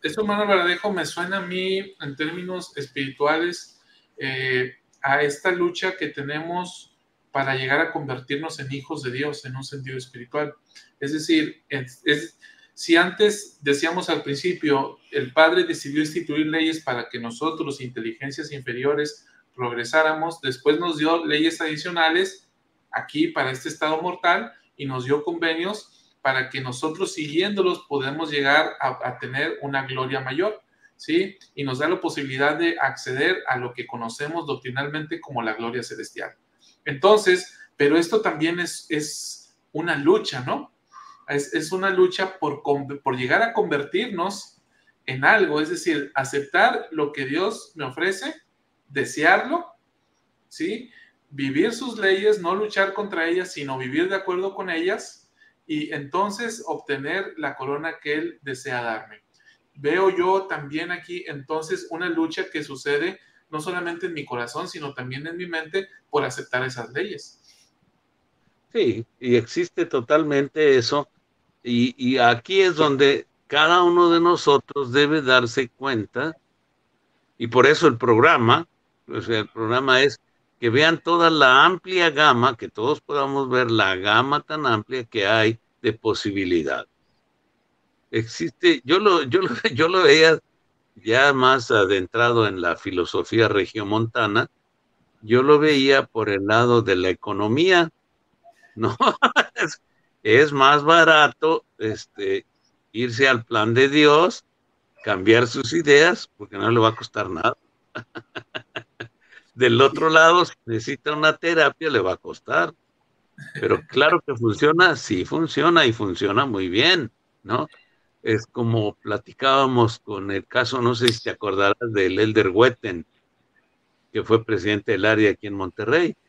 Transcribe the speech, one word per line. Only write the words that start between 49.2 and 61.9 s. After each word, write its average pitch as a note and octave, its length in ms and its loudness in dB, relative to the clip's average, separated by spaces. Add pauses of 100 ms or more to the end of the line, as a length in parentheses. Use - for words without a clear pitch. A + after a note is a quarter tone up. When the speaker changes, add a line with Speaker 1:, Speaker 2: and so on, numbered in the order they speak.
Speaker 1:
¿sí? G#3 400 -8 (400)
Vivir C#3 420 -2
sus A#3 280 -10
leyes, G3 420 0
no F3 140 -2
luchar G3 400 -2
contra G3 320 -6
ellas, F3 260 -4
sino C#3 240 -10
vivir C#3 320 -2
de G3 60 -4
acuerdo F#3+ 400 -6
con F#3 160 -10
ellas, F3+ 500 -6 (460)
y D3+ 260 -6
entonces G3+ 760 -6
obtener D3+ 680 -8
la D3+ 180 -8
corona D3 460 -8
que D3 120 -6
Él D#3+ 280 -8
desea C3 400 -8
darme. A2 420 -10 (500)
Veo F3+ 420 0
yo F#3 280 0
también D#3 480 -8
aquí, F3 360 -12
entonces, D#3 600 -8
una E3 180 -6